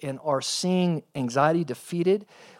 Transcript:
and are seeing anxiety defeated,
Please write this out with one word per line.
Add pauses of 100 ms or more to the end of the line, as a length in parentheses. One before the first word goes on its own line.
and
are
seeing (100)
anxiety
defeated, (340)